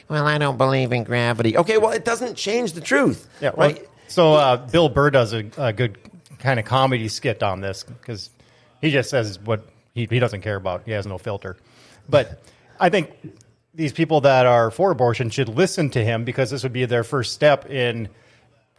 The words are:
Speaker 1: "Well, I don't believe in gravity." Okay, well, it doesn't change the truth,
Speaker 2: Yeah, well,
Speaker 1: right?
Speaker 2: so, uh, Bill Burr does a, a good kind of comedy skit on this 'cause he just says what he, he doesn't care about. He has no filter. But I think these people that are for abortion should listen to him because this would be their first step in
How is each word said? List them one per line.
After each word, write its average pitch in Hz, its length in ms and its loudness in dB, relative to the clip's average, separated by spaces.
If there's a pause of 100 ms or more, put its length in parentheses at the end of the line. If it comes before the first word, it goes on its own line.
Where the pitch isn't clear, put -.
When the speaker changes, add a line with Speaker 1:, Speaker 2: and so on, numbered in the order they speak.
Speaker 1:
"Well, 151 180 -2
I 151 120 2
don't 143 200 0
believe 131 360 2
in 120 100 -2
gravity." 117 540 0
Okay, 214 200 2
well, 220 140 2
it 226 140 -4
doesn't 233 320 -4
change 220 360 -2
the 165 80 -14
truth, 220 460 0 (140)
Speaker 2:
Yeah, 143 140 -2
well, 175 140 4
Speaker 1:
right? - 180 -10 (200)
Speaker 2:
so, 160 260 4
uh, 135 240 6
Bill 147 320 2
Burr 143 220 2
does 120 220 4
a, 110 120 -6 (120)
a 123 160 -2
good 107 240 -2 (420)
kind 131 200 -2
of 107 60 -6
comedy 127 440 0
skit - 340 -4
on 95 180 -2
this 95 220 -8 (180)
'cause - 280 -14 (520)
he 156 100 0
just 131 200 0
says 107 340 -2
what 110 180 -2 (300)
he, 120 160 -4
he 123 100 0
doesn't 110 220 -2
care 104 140 -6
about. 92 300 -6
He 117 60 -8
has 101 140 -4
no 95 140 -10
filter. 98 360 -10 (540)
But 139 320 0 (380)
I 185 100 4
think 185 220 -2 (640)
these 160 180 -4
people 156 280 0
that 131 260 6
are 117 240 4
for 190 180 0
abortion 120 400 0
should 127 200 -2
listen 151 420 0
to 120 120 0
him 113 220 0
because 131 240 -2
this 135 140 -8
would 127 100 -6
be 127 120 -2
their 117 180 0
first 120 300 -4
step 143 360 2
in 120 400 -4 (680)